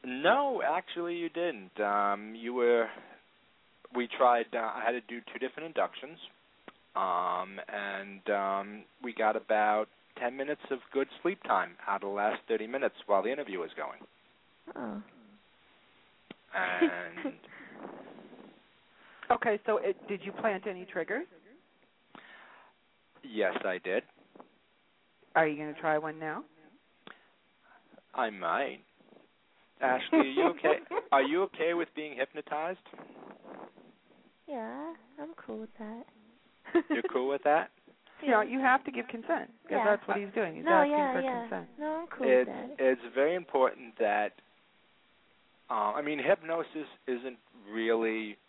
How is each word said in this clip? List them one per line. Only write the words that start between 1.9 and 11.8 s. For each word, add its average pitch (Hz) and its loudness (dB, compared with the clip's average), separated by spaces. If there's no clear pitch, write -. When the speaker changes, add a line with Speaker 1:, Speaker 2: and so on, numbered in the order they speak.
Speaker 1:
you 117 -8
were, 120 4
we 123 -2
tried, 120 6
uh, 120 0
I 110 -4
had 117 4
to 123 -4
do 117 -10
two - -10
different 139 -6
inductions, 147 -4
um, 92 -2
and, 101 -6
um, 98 0
we 120 -6
got 110 2
about 107 2
ten 123 -4
minutes 143 -4
of 131 -4
good 139 2
sleep - -2
time 90 2